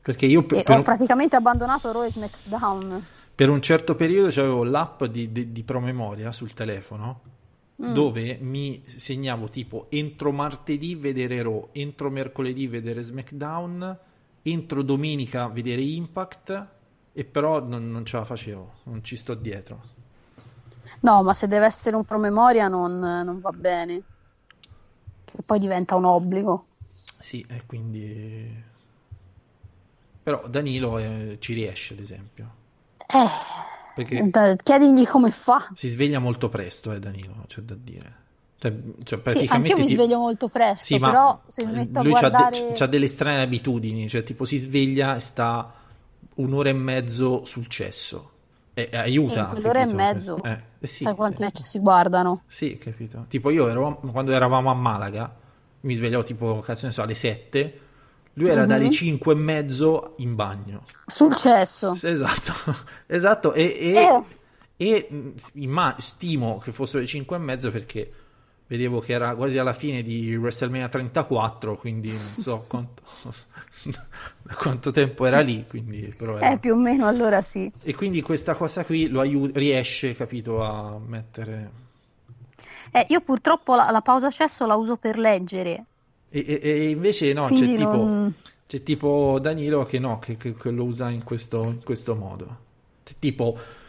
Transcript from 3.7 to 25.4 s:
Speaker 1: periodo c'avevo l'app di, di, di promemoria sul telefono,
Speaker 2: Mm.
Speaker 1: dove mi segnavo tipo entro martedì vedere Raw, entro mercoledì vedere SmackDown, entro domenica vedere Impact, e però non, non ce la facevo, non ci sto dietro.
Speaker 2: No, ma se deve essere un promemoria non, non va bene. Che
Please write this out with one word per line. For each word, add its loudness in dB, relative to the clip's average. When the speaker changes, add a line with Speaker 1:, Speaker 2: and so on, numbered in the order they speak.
Speaker 1:
periodo 4
c'avevo 2
l'app -2
di, -6
di, -6
di -8
promemoria -6
sul -12
telefono, -8
Speaker 2:
Mm. -4
Speaker 1:
dove 0
mi -8
segnavo -8
tipo -12
entro -4
martedì -6
vedere -4
Raw, -6
entro -8
mercoledì -6
vedere -6
SmackDown, -10
entro -4
domenica -2
vedere -4
Impact, -8
e -8
però 0
non, -8
non -8
ce -8
la -4
facevo, -12
non -12
ci -12
sto -10
dietro. -12
Speaker 2:
No, 8
ma 4
se -2
deve 4
essere 0
un 0
promemoria 4
non, -2
non -4
va -6
bene. -4
Che -18